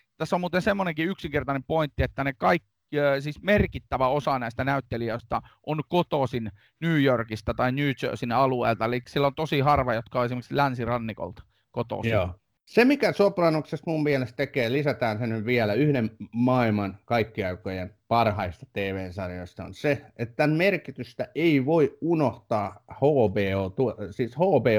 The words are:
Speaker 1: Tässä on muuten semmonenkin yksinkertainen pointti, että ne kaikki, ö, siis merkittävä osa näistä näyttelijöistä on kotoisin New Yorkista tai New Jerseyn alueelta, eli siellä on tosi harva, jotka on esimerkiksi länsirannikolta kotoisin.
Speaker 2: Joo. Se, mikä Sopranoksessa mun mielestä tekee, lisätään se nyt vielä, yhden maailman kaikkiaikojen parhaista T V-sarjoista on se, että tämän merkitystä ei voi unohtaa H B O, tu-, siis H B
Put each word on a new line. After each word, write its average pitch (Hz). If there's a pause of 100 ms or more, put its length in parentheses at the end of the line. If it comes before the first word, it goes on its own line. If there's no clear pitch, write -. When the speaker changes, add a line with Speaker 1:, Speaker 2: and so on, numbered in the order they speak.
(160)
Speaker 1:
Tässä 160
on 175
muuten 175
semmonenkin 180
yksinkertainen 139
pointti, 156
että 135
ne 139
kaikki, 180 (260)
ö, 143
siis 147
merkittävä 135
osa 139
näistä 120
näyttelijöistä 120 (240)
on 151
kotoisin 135 (280)
New 160
Yorkista 117
tai 123
New 143 (120)
Jerseyn 123
alueelta, 120
eli 120
siellä 143
on 135
tosi 156
harva, 135
jotka 117
on 123
esimerkiksi 123
länsirannikolta 120 (280)
kotoisin. 113
Speaker 2:
Joo. 90 (300)
Se, -
mikä 262
Sopranoksessa 165
mun 156
mielestä 135
tekee, 127
lisätään 127
se 120
nyt 113
vielä, 117
yhden 127 (220)
maailman 113
kaikkiaikojen 95 (140)
parhaista 107
T -
V-sarjoista 92
on 90
se, 143 (100)
että 117
tämän 151
merkitystä 165
ei 147
voi 151
unohtaa 113
H - (320)
B 95 (200)
O, 95
tu-, 123 (160)
siis 120
H 151 (220)
B 135 (120)